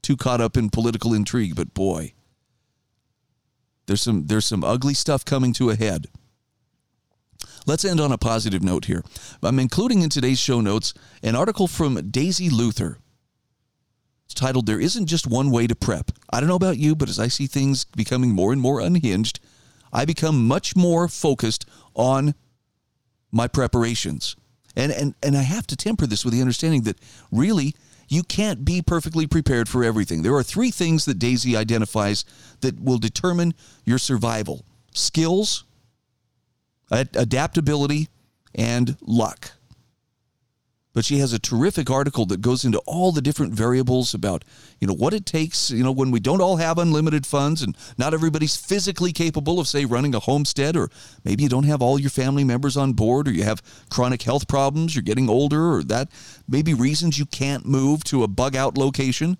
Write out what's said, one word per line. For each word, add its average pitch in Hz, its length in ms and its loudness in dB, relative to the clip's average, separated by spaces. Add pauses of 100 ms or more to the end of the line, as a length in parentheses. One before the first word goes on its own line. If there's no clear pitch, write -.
too 139 160 0
caught 123 240 0
up 117 160 0
in 113 140 2
political 117 420 0
intrigue, 107 420 0
but - 200 -6
boy, 90 400 -4 (1700)
there's 98 140 0
some, 90 260 0
there's 107 200 0
some 98 180 -2
ugly 127 300 0
stuff 139 280 -2
coming 127 300 0
to 123 160 2
a 110 80 2
head. 98 300 -2 (1600)
Let's 151 180 0
end 151 160 2
on 147 100 2
a 123 60 2
positive 110 460 0
note 90 240 0
here. 85 180 -4 (380)
I'm 127 160 2
including 196 420 2
in 165 80 2
today's 131 300 0
show 120 240 0
notes 107 320 0 (280)
an 113 140 0
article 196 300 0
from 120 440 -2
Daisy 175 380 0
Luther. 113 500 0 (1300)
It's - 100 -18
titled, 127 320 0
"There 107 140 0
Isn't 185 260 0
Just 160 200 -2
One 131 240 2
Way 117 160 2
to 117 80 2
Prep." - 380 -2 (200)
I 117 60 -2
don't 143 100 2
know 185 60 2
about 180 240 2
you, 151 160 4
but 147 140 -2
as 107 100 -6
I 110 100 0
see 139 180 -4
things 135 380 0
becoming 127 460 0
more 98 220 2
and 139 80 0
more 127 200 0
unhinged, 117 600 0 (520)
I 123 120 0
become 151 420 2
much - 300 0
more 175 320 4
focused - 580 -2 (280)
on 135 400 2 (1000)
my 117 160 2
preparations. 117 880 -2 (400)
And, 139 160 0
and, 139 300 -2
and 139 140 2
I 139 60 2
have 165 260 -2
to 135 80 -6
temper 208 300 -2
this 104 180 -2
with 123 80 0
the 120 80 2
understanding 131 420 0
that 107 160 -2 (340)
really, 151 420 2 (340)
you 160 140 0
can't 185 420 -4
be 175 160 0
perfectly 160 460 -2
prepared 135 420 2
for 127 140 0
everything. 104 400 0
There 104 140 2
are 127 80 2
three 240 260 0
things 165 360 0
that 123 120 -2
Daisy 120 380 0
identifies 107 680 0 (360)
that - 200 -2
will 127 180 2
determine 175 540 0 (320)
your 123 140 2
survival: 110 680 -2 (300)
skills, 175 720 0 (1300)
ad-, 127 240 -2
adaptability, 147 920 0 (440)
and 120 460 0
luck. - 540 -2 (1400)
But 117 120 0
she 143 140 2
has 135 140 0
a 117 60 -2
terrific 135 500 0
article 135 380 0
that 92 140 -2
goes 123 240 0
into 110 160 2
all 180 320 0
the 151 100 0
different 131 320 -2
variables 123 580 0
about, 92 320 -4 (360)
you 90 80 -2
know, 95 40 0
what 139 220 0
it 202 100 -4
takes, 160 460 -4
you 123 140 0
know, 131 80 0
when 131 180 0
we 120 80 2
don't 135 220 0
all 185 160 2
have 165 220 0
unlimited 156 480 2
funds 147 360 0
and 117 140 -4 (200)
not 139 160 0
everybody's 156 440 0
physically 180 560 -2
capable 165 480 -2
of, 143 80 -2
say, 143 160 0
running 123 320 0
a - 20 0
homestead, 143 580 0
or 123 140 0 (320)
maybe 104 220 0
you 143 40 4
don't 127 140 2
have 147 180 2
all 131 200 2
your 139 100 0
family 139 320 0
members 131 340 0
on 135 160 0
board, 120 360 2
or - 20 0
you 92 140 0
have 107 180 -2 (260)
chronic 123 340 -2
health 139 260 0
problems, 147 480 0
you're 110 80 -2
getting 123 260 0
older, 147 460 2
or 76 80 0
that 107 240 -2 (400)
may 131 120 2
be 156 140 2
reasons 147 460 0
you 143 60 0
can't 139 380 -4
move 135 380 2
to 131 220 0
a 107 40 0
bug-out 131 480 -2
location. 139 640 0